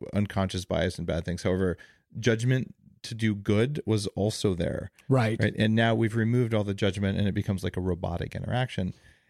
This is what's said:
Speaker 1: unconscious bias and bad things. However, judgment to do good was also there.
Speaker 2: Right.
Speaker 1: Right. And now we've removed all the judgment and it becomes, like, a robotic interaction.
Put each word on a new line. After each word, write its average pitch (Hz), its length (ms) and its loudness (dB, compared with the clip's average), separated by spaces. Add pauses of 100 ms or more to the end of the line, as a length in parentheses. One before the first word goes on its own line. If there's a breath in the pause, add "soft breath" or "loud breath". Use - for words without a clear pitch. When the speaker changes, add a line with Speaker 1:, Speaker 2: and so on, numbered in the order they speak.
(140)
Speaker 1:
unconscious 95 500 0
bias 87 320 0
and 85 100 -6
bad 85 200 -2
things. 87 160 -4
However, 92 340 2 (420 loud breath)
judgment 120 560 0 (280)
to - 120 -10
do 110 200 0
good 107 500 0
was 107 220 0 (100)
also 101 380 0
there. 78 360 -4 (200 soft breath)
Speaker 2:
Right. 113 280 2
Speaker 1:
Right. 107 200 2
And 110 160 4
now 113 200 4
we've 113 220 0
removed 117 380 2
all 104 100 2
the 101 80 -2
judgment 98 460 0
and 101 100 2
it 90 60 0
becomes, 101 280 -2
like, 92 140 -4
a 90 60 -4
robotic 90 520 -2
interaction. 98 600 -4 (360 soft breath)